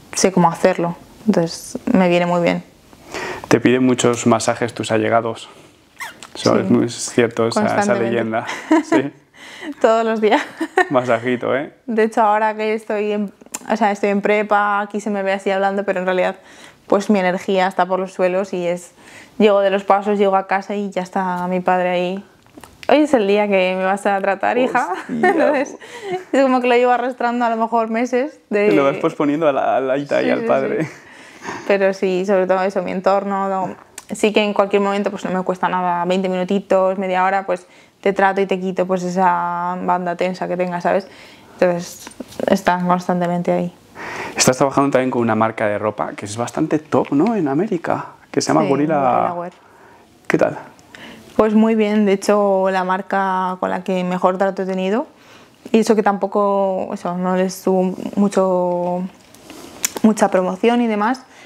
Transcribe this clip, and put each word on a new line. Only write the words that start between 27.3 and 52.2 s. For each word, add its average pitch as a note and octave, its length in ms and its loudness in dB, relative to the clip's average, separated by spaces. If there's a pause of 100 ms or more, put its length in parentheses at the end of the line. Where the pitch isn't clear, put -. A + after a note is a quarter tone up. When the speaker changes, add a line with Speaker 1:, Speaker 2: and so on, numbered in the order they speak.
Speaker 1:
a A3+ 60 0
lo A#3 60 -2
mejor A3+ 340 0
meses B3 500 -2 (100)
de G#3 180 2
Speaker 2:
Y - 60 4
lo C#3+ 100 4
vas C#3 120 2
posponiendo D#3+ 500 0
a C#3+ 60 4
la, A2 240 0
a B2 40 0
la C3 120 0
aita C#3 300 0
y - 40 0
Speaker 1:
Sí, B2+ 40 2
Speaker 2:
al B2 100 0
Speaker 1:
sí, A3+ 60 -4
Speaker 2:
padre. C3+ 380 0
Speaker 1:
sí. - 60 -8 (760)
Pero G3 240 2
sí, F#3+ 340 -2
sobre F#3 200 2
todo F#3+ 160 2
eso, G3 200 -2
mi F3+ 100 -6
entorno, G3 560 0
no, F#3+ 280 -4 (360)
sí G#3+ 200 0
que G#3+ 100 2
en G#3 120 0
cualquier G3+ 280 2
momento, G3 280 -2
pues, G3+ 140 -8
no F3 60 -4
me F#3 140 -2
cuesta F#3 240 -2
nada, F3 380 -2
veinte F#3+ 220 0
minutitos, F#3+ 720 0
media F#3 260 0
hora, G3 220 0
pues, F3+ 200 -4 (340)
te G3 140 2
trato G3 260 2
y G3 60 0
te F#3+ 120 -2
quito, F#3 280 -4
pues, F#3 180 -2
esa F3 800 0
banda F3+ 340 -2
tensa F3+ 320 -4
que F3 80 -4
tengas, F3 260 -4
¿sabes? F3+ 240 0 (540)
Entonces, F3 460 -2 (420)
están F3+ 380 2
constantemente F3+ 680 0
ahí. F3 200 -2 (640)
Speaker 2:
Estás B2+ 220 2
trabajando C#3 340 2
también C3 200 2
con A#2+ 100 0
una A#2 140 2
marca A2 320 0
de G#2 120 -2
ropa G#2 380 -4
que - 80 -12
es G2+ 140 -10
bastante D#3 400 -2
top, - 340 0
¿no? F3+ 240 2
En E3+ 120 0
América, D#3+ 580 -2 (240)
que - 100 -2
se - 80 -2
llama - 140 4
Speaker 1:
Sí, G3 80 0
Speaker 2:
Gorilla D3 280 2
Speaker 1:
Gorilla A#2+ 360 2
Wear. F3 180 -10 (760)
Speaker 2:
¿Qué D#3+ 120 0
tal? - 200 -2 (800)
Speaker 1:
Pues G#3+ 180 2
muy A3 200 4
bien, G#3+ 320 2
de G3 80 4
hecho, G3+ 560 2